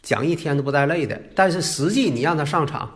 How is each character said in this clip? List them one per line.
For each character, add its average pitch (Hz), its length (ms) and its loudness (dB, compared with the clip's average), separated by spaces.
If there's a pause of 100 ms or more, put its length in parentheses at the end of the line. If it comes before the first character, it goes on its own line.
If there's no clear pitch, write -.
讲 117 260 -2
一 170 80 2
天 143 220 -2
都 143 60 0
不 139 100 -2
带 139 140 4
累 160 200 0
的。 - 140 -6 (140)
但 190 180 4
是 180 80 0
实 156 300 -2
际 240 180 2
你 123 140 0
让 160 160 0
他 151 40 0
上 151 240 0
场 - 300 -8